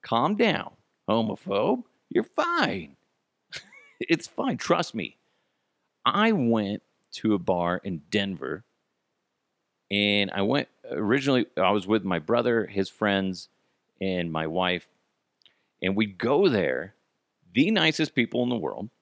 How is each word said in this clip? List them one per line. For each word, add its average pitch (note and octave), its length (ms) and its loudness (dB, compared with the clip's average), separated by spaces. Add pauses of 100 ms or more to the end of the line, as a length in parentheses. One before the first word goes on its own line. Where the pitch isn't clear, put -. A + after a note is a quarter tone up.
Calm C#3+ 340 0
down, - 360 0 (360)
homophobe. A2+ 760 0 (240)
You're - 160 0
fine. E4 720 -2 (560)
<laughs> - 80 -14 (380)
It's - 280 0
fine. A3 320 -4
Trust E3+ 360 -2
me. - 220 -8 (880)
I G#3+ 280 2
went A2+ 500 0 (300)
to A2 200 0
a G2+ 60 2
bar F2 440 0
in F2 280 -6
Denver, F#2+ 520 -4 (1300)
and G2+ 420 2
I G2 100 -2
went, B2 260 0 (220)
originally, B2+ 560 2 (100)
I F#2 140 4
was G2+ 160 0
with G2+ 180 2
my F2+ 140 0
brother, A#2 480 0
his G2 240 -2
friends, G2 580 -2 (500)
and F2+ 320 -2
my D#2+ 180 -4
wife, F2+ 380 -2 (920)
and G2 160 -2
we'd G2+ 220 -2
go C#3+ 300 2
there, E2+ 460 0 (600)
the D#3 160 4
nicest D#3+ 440 0
people A#2+ 280 0
in B2 80 -2
the A#2+ 60 -2
world. E2 340 -6 (120)